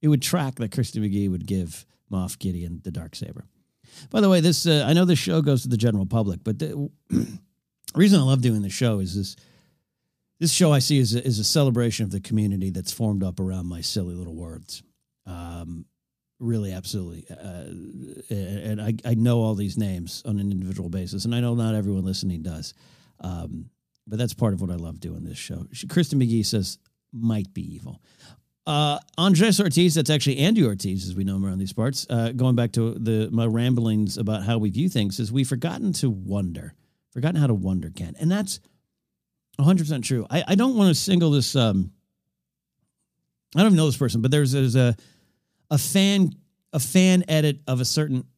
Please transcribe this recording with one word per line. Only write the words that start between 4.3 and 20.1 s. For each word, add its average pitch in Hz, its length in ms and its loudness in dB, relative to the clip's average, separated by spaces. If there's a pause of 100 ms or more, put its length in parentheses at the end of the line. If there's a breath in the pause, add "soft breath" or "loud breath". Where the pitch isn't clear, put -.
way, 185 100 6
this, 160 260 2
uh, 151 220 4
I 143 60 4
know 175 120 6
this 175 140 4
show 165 220 0
goes 139 220 2
to - 40 -6
the 123 100 0
general 107 280 2
public, 101 380 -2
but 110 160 -4
the 147 300 -6 (200)
<clears throat> - 300 -2 (560)
reason 190 240 6
I 139 40 4
love 131 180 4
doing 113 200 2
the 98 80 -4
show 110 300 0
is 92 160 -4
this, 98 200 -6 (1040 soft breath)
this 165 120 2
show 170 200 6
I 143 80 6
see 139 180 2
is 117 160 4
a, 120 120 -2
is 117 140 0
a 107 40 -2
celebration 120 640 2
of 95 60 -6
the 95 100 -4
community 101 480 0
that's 90 220 -6
formed 104 320 -2
up 92 160 -6
around 92 280 -4
my 85 140 -10
silly 87 340 -6
little 87 200 -12
words. 82 460 -14 (440)
Um, 85 600 -12 (540)
really, 110 340 -2
absolutely. 92 560 -10
Uh, 87 1040 -14
and 101 480 -6
I, 107 140 -2 (100)
I 120 80 0
know 117 280 2
all 110 140 0
these 98 220 -4
names 92 480 -6